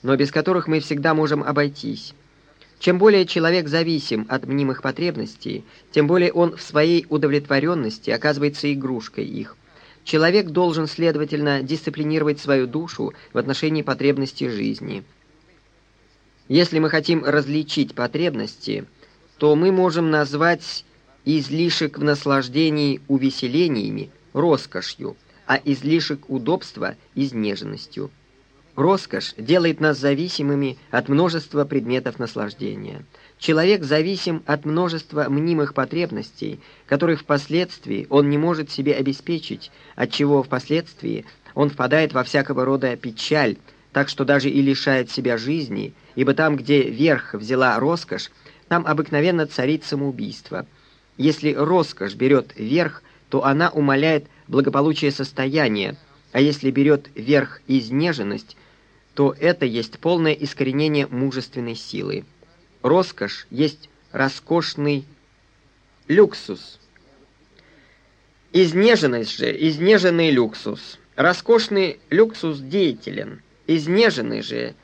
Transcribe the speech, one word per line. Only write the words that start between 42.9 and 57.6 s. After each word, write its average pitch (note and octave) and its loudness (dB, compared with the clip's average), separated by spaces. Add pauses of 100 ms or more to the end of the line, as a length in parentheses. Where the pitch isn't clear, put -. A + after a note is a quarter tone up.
печаль, B2 -2 (340)
так C#3 0
что - -4
даже C#3 4
и C#3+ 2
лишает C3+ 2
себя A#2+ -2
жизни, A2+ -6 (220)
ибо C#3 2
там, D#3 2
где C3 2
верх C3 0
взяла A#2+ 2
роскошь, D#3+ -2 (380)
там E3+ 0
обыкновенно D#3 0
царит D3 -2
самоубийство. C#3 -8 (520)
Если D3 0
роскошь D3 0
берет C3 2
верх, D3+ -2 (260)
то C#3 0
она D3+ 2
умаляет D3 2 (220)
благополучие C#3 2
состояния, C3 -2 (360)
а B2+ 2
если C#3+ 2
берет C#3+ 2
верх C3+ 0